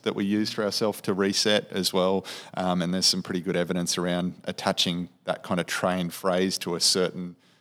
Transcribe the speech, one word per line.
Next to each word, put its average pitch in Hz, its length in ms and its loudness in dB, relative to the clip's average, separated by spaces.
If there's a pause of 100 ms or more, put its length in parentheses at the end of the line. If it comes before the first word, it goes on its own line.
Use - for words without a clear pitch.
that 107 140 -2
we 101 100 0
use 104 260 0
for 110 120 -2
ourselves 104 380 0
to 107 120 -2
reset 101 580 2
as 92 220 0
well. 95 320 2 (300)
Um, 90 260 2
and 85 100 0
there's 92 140 0
some 95 160 2
pretty 92 200 -2
good 85 140 -2
evidence 87 440 0
around 87 340 0 (120)
attaching 90 640 -2 (160)
that - 180 -4
kind 90 160 0
of 85 80 -2
trained 90 480 -2
phrase 92 440 2
to 87 140 -4
a 82 60 -2
certain 90 560 0 (260)